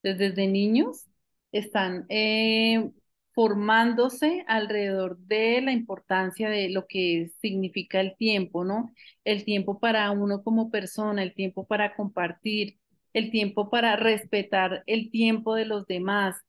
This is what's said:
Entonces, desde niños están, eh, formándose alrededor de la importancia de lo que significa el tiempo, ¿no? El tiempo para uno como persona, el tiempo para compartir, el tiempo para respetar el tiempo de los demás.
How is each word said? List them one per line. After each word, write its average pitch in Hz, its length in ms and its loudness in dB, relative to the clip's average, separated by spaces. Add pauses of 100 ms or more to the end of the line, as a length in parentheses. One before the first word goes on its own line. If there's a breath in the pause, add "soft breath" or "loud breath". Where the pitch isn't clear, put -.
Entonces, 196 320 0
desde 196 120 2
niños 214 580 2 (460)
están, 190 580 -2
eh, 220 840 2 (420)
formándose 233 1120 2
alrededor 202 720 -2
de 220 420 2
la 262 100 -2
importancia 190 800 -2
de 202 200 0
lo 185 180 -4
que 170 440 0 (100)
significa 190 600 -2
el 190 160 -2
tiempo, 196 480 0
¿no? 214 280 -4 (300 loud breath)
El 208 220 -2
tiempo 202 340 -2
para 220 320 2
uno 202 320 -2
como 226 260 0
persona, 208 540 -4
el 185 100 -6
tiempo 190 320 -6
para 208 300 -2
compartir, 202 840 -4 (340)
el 226 180 -2
tiempo 208 380 -2
para 233 260 4
respetar 208 920 0
el 220 260 -2
tiempo 220 440 2
de 220 100 0
los 208 220 -6
demás. 190 480 -2 (140)